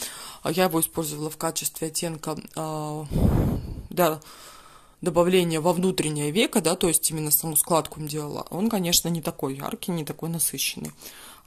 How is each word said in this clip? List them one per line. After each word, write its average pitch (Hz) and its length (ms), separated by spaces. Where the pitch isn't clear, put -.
а, 139 80
я 185 140
его 160 140
использовала 151 500
в 151 80
качестве 165 500
оттенка, 156 500
а, 156 500
для 160 320
добавления 170 580
во 170 140
внутреннее 156 580
веко, 226 300
да, 175 140
то 180 120
есть - 220
именно 156 220
саму 160 240
складку 151 440
им 151 80
делала. 147 440
Он, 202 180
конечно, 175 400
не 170 120
такой 143 340
яркий, - 360
не 165 140
такой 156 240
насыщенный. 156 640